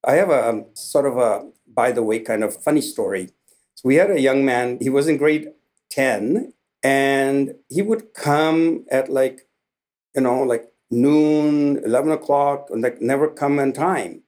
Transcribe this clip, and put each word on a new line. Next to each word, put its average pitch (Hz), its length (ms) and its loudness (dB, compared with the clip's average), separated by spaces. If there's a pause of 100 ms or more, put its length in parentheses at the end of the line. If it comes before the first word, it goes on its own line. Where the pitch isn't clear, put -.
I 131 120 2
have 190 120 2
a, 127 180 2
um, 110 280 -4
sort - 320 -2
of 123 100 -2
a, 113 320 -2 (180)
by 117 240 0
the 120 120 -2
way, 110 160 -2
kind 110 260 -4
of 104 180 -8
funny 147 200 0
story. 95 480 -6 (440)
So - 100 -20
we 131 100 4
had 185 160 4
a 170 100 2
young 135 240 2
man, 123 340 0
he 123 120 -2
was 139 180 2
in 156 80 2
grade 151 360 0 (380)
ten, 131 600 -2 (300)
and 135 720 0 (160)
he 143 100 -2
would 220 320 -4
come 160 800 0
at, 131 180 0
like, 131 400 -2 (680)
you 139 60 -2
know, 127 220 0
like, 120 280 -2 (200)
noon, 147 920 2
eleven 135 300 0
o'clock, 143 580 -2
and, 113 120 -4
like, 120 180 -4
never 139 260 0
come 143 320 -2
on 139 140 0
time. 131 560 -4